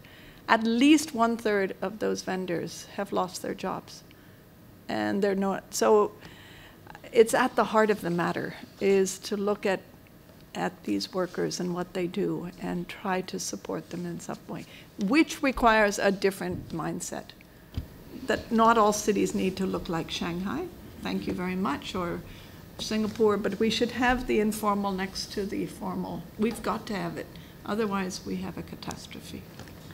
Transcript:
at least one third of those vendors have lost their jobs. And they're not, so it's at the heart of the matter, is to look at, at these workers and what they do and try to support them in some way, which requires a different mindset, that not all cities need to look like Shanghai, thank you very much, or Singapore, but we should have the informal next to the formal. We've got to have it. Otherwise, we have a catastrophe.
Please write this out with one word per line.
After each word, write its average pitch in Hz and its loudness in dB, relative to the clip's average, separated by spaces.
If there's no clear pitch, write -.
at 220 6
least 277 6
one 233 2
third 202 2
of 196 -4
those 190 0
vendors 180 -4
have 196 -6
lost 185 -2
their 196 -4
jobs. 185 -8
And 214 0
they're 196 4
not, 196 -2
so 214 6
it's 226 6
at 254 2
the 220 4
heart 214 4
of 196 0
the 170 -2
matter, 175 -2
is 196 2
to - -6
look 202 0
at, 185 0
at 180 -4
these 202 -2
workers 175 -2
and 175 -2
what 175 -6
they 180 -2
do 175 -2
and 180 -4
try 185 -4
to 185 -8
support 180 -8
them 175 -8
in 170 -8
some - -10
way, 165 -10
which 302 2
requires 220 6
a 196 4
different 185 -2
mindset, 165 -6
that - 0
not 226 8
all 214 6
cities 202 2
need 190 0
to 190 0
look 185 -4
like 165 -2
Shanghai, 190 -4
thank 190 -4
you 196 -2
very 185 -2
much, 240 -2
or 175 -4
Singapore, 214 2
but 202 -2
we 226 4
should 226 0
have 247 2
the 226 2
informal 202 2
next 190 -6
to 196 -2
the 202 -4
formal. 185 -6
We've 226 0
got 214 -2
to 214 -4
have 170 -4
it. - -8
Otherwise, 196 -2
we 190 -4
have 185 -6
a 160 -8
catastrophe. - -12